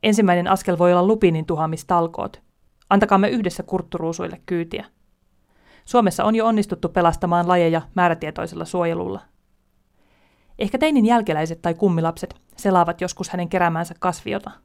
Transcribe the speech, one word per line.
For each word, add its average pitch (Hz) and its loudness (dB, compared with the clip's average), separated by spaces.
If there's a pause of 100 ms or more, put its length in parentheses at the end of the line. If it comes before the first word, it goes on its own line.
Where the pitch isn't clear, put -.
Ensimmäinen 190 2
askel 185 0
voi 175 4
olla 180 4
lupiinin 180 2
tuhaamistalkoot. 165 -4 (480)
Antakaamme 202 4
yhdessä 208 -4
kurtturuusuille 170 -8
kyytiä. 170 -6 (1000)
Suomessa 214 2
on 220 2
jo 226 2
onnistuttu 208 -2
pelastamaan 170 0
lajeja 165 2 (120)
määrätietoisella 165 -2
suojelulla. 120 -4 (1400)
Ehkä 214 -4
teinin 285 4
jälkeläiset 165 0
tai 170 0
kummilapset 165 0 (220)
selaavat 175 2
joskus 180 -8
hänen 175 -4
keräämäänsä 170 -2
kasviota. - -6 (140)